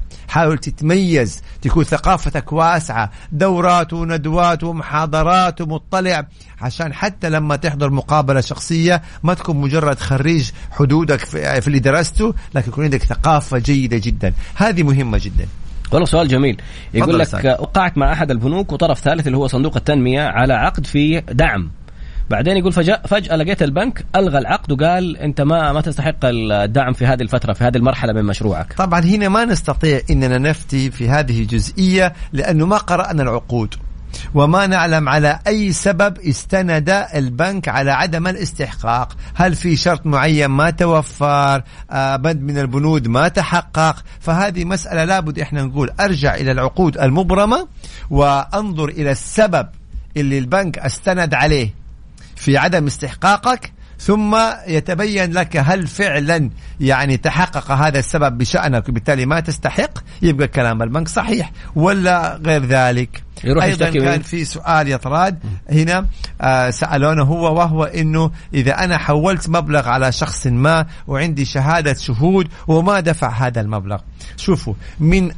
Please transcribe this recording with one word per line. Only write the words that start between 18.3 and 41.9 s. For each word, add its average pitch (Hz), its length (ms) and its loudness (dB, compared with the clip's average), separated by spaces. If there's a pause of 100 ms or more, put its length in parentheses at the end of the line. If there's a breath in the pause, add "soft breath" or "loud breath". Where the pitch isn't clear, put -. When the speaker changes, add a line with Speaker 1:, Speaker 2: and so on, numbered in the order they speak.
Speaker 2:
البنوك 143 400 -2
وطرف 151 280 0
ثالث 156 280 0
اللي 131 100 0
هو 139 100 2
صندوق 135 300 0
التنمية 135 440 2
على 123 320 2
عقد 120 320 0
في 151 340 0
دعم. 113 520 0 (580 loud breath)
بعدين"، 143 280 2
يقول، 180 160 0
"فجأة، 180 340 2
فجأة 190 280 0
لقيت 170 280 0
البنك 143 420 -2 (100)
ألغى 185 220 2
العقد 156 340 -2
وقال: 165 460 0
'أنت 147 240 -2
ما، 151 320 2
ما 151 80 0
تستحق 151 420 -2
الدعم 113 720 2
في 123 120 -2
هذه 127 160 2
الفترة، 113 320 -2
في 123 100 -2
هذه 123 140 2
المرحلة 120 360 2
من 110 100 2
مشروعك.'" 98 500 -2
Speaker 1:
طبعًا 175 260 0
هنا 196 300 2
ما 220 160 2
نستطيع 156 640 0
إننا 135 280 2
نفتي 135 540 0
في 120 180 -2
هذه 127 320 2
الجزئية 180 720 2 (200 loud breath)
لأنه 156 320 2
ما 202 120 2
قرأنا 175 460 0
العقود 117 520 -2 (580 loud breath)
وما 160 340 4
نعلم 165 420 2
على 151 380 2
أي 208 240 0
سبب 196 460 0
استند 165 720 0
البنك 165 800 -2
على 135 220 0
عدم 165 360 0
الاستحقاق. 131 880 -4 (180 loud breath)
هل 180 220 4
في 170 200 0
شرط 165 300 0
معين 147 420 2
ما 143 220 4
توفر؟ 143 920 2 (280 loud breath)